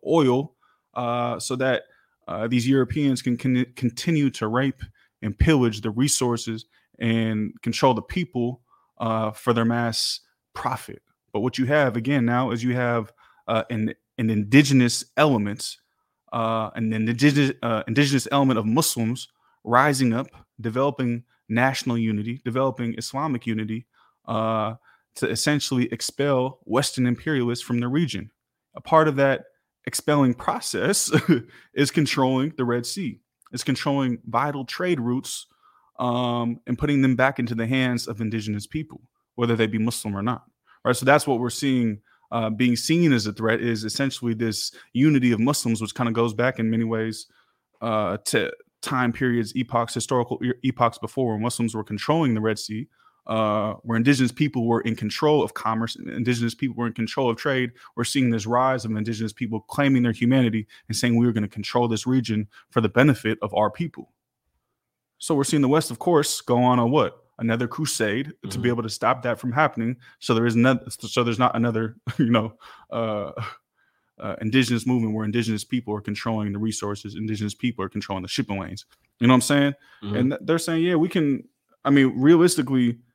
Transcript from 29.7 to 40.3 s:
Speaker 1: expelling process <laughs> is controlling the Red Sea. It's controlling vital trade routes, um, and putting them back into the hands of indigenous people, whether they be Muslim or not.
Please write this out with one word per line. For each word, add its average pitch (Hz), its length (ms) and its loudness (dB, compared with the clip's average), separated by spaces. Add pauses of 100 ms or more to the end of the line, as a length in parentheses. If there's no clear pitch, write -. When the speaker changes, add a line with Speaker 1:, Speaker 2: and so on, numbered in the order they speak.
Speaker 1:
expelling 135 480 2
process - 800 -2 (320)
<laughs> - 300 -20
is 135 180 0
controlling 135 640 0
the 127 80 -2
Red 120 200 -2
Sea. - 340 -8 (320)
It's - 120 -8
controlling 135 640 -2
vital 135 380 -2
trade 180 340 -2
routes, 123 480 -4 (520)
um, 120 680 -2
and 123 140 -4
putting 143 220 2
them 131 140 4
back 131 220 2
into 120 160 -2
the 113 140 -2
hands 127 400 0
of 110 140 -6
indigenous 104 440 -4
people, - 360 -10 (340)
whether 117 200 2
they 113 120 4
be 107 100 -2
Muslim 110 400 -4
or 98 60 -4
not. 120 200 -4 (400)